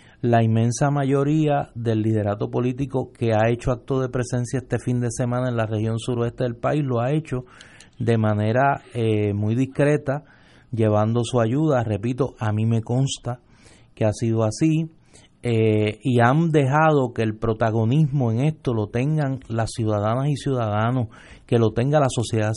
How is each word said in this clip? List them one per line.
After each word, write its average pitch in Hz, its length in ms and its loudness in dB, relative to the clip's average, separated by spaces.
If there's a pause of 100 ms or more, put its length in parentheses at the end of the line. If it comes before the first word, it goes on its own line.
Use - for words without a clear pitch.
(220)
la 117 200 4
inmensa 113 480 2
mayoría 143 840 0
del 113 260 -2
liderato 107 480 0
político 123 640 -4
que 113 220 -2
ha 110 180 2
hecho 120 180 -2
acto 131 300 -4
de 131 100 -4
presencia 123 480 -4
este 123 220 -6
fin 123 200 -4
de 120 120 -4
semana 123 380 -4
en 120 80 -4
la 113 100 -2
región 110 320 -2
suroeste 120 460 -4
del 120 100 -6
país 135 280 -2
lo 127 160 -2
ha 123 120 -2
hecho 151 320 -4 (560)
de 117 180 2
manera, 110 640 2 (140)
eh, 107 400 0
muy 104 180 0
discreta, 143 680 0 (480)
llevando 110 520 2
su 120 160 0
ayuda. 127 440 2
Repito, 120 560 -2
a 107 140 -2
mí 107 120 0
me 113 160 2
consta 123 600 -4 (520)
que 113 120 -2
ha 107 80 2
sido 113 300 0
así, 160 460 0 (540)
eh, 107 580 2
y 120 200 2
han 151 280 4
dejado 147 640 2
que 117 80 -4
el 110 160 -2
protagonismo 113 920 0
en 113 80 0
esto 143 340 -2
lo 107 140 0
tengan 135 600 -2
las 113 280 -2
ciudadanas 110 540 0
y 143 80 0
ciudadanos, 117 720 0 (360)
que 120 140 2
lo 113 100 4
tenga 135 300 0
la 131 100 2
sociedad 110 480 -2